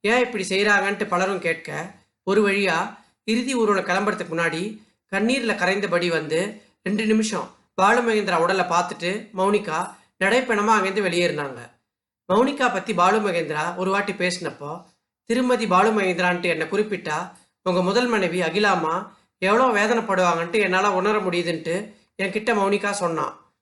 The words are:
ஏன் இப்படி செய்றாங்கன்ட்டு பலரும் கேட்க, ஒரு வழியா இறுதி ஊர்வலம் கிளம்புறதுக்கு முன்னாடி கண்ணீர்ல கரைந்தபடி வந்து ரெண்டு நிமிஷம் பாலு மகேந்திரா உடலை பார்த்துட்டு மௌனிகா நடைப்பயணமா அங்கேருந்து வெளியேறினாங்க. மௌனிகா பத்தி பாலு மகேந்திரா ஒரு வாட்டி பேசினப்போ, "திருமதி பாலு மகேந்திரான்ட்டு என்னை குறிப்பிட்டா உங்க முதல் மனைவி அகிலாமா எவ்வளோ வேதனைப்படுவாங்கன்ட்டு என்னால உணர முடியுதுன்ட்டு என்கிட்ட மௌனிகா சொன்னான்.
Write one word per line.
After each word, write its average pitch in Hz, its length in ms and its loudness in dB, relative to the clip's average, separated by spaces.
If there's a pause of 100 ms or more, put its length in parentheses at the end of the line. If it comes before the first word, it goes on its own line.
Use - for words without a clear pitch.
ஏன் 240 240 2
இப்படி 214 240 -6
செய்றாங்கன்ட்டு 202 560 0
பலரும் 185 360 -2
கேட்க, 160 540 -6 (280)
ஒரு 202 260 2
வழியா 196 460 0 (300)
இறுதி 247 300 -2
ஊர்வலம் 208 300 2
கிளம்புறதுக்கு 185 520 -2
முன்னாடி 170 460 -4 (340)
கண்ணீர்ல 226 380 0
கரைந்தபடி 180 540 0
வந்து 160 540 -2 (200)
ரெண்டு 214 240 -2
நிமிஷம் 214 480 0 (200)
பாலு 220 280 4
மகேந்திரா 214 340 0
உடலை 180 280 2
பார்த்துட்டு 175 720 -2
மௌனிகா 185 600 -2 (260)
நடைப்பயணமா 226 500 2
அங்கேருந்து 196 280 0
வெளியேறினாங்க. 151 560 0 (760)
மௌனிகா 254 400 2
பத்தி 196 220 -4
பாலு 185 260 4
மகேந்திரா 170 560 -2
ஒரு 185 140 -2
வாட்டி 196 220 -2
பேசினப்போ, 175 720 -6 (400)
"திருமதி 247 420 0
பாலு 208 340 4
மகேந்திரான்ட்டு 180 440 0
என்னை 160 220 0
குறிப்பிட்டா 180 680 -4 (300)
உங்க 180 200 0
முதல் 208 240 2
மனைவி 185 340 0
அகிலாமா 175 680 0 (300)
எவ்வளோ 220 280 2
வேதனைப்படுவாங்கன்ட்டு 202 920 2
என்னால 190 320 2
உணர 202 260 0
முடியுதுன்ட்டு 175 760 -4 (280)
என்கிட்ட 214 320 -2
மௌனிகா 202 360 0
சொன்னான். 165 720 -4